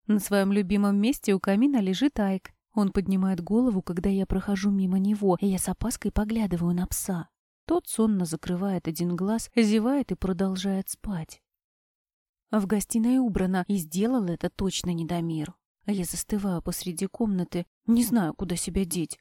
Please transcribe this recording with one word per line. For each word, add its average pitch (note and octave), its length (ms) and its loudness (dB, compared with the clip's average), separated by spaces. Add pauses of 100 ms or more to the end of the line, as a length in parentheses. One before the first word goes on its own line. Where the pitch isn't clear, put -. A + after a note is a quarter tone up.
На G#3 120 2
своем G3 320 2
любимом G3+ 460 2
месте G#3+ 360 2
у F#3+ 60 2
камина A#3 400 2
лежит F#3+ 400 0
Айк. F#3+ 320 -2 (220)
Он G3 180 2
поднимает F#3+ 480 0
голову, G3+ 420 2
когда F3+ 280 -2
я G3 160 2
прохожу G3 440 0
мимо F#3+ 300 2
него, G3+ 400 2
и G3+ 80 0
я F#3+ 120 0
с - 100 -2
опаской G3+ 420 -4
поглядываю G3 640 0
на F3+ 120 -2
пса. - 420 -6 (380)
Тот E4+ 200 0
сонно G#3+ 380 0
закрывает F3 640 -4
один F3 260 -2
глаз, G3+ 400 -2
зевает A3+ 560 2
и F3+ 40 0
продолжает F#3+ 760 -2
спать. - 520 -8 (1120)
В G#3 160 2
гостиной A3+ 520 2
убрано, F#3 500 0
и G3+ 80 0
сделал G3 480 0
это F3 240 -2
точно F#3 400 -4
не E3 160 -2
Дамир. E3 500 -4 (320)
Я G3 180 -2
застываю F#3+ 560 -4
посреди F3+ 460 -6
комнаты, F3+ 580 -2 (220)
не A#3 160 4
знаю, G3 320 2
куда F3+ 200 -4
себя F#3+ 300 -2
деть. E3+ 360 -6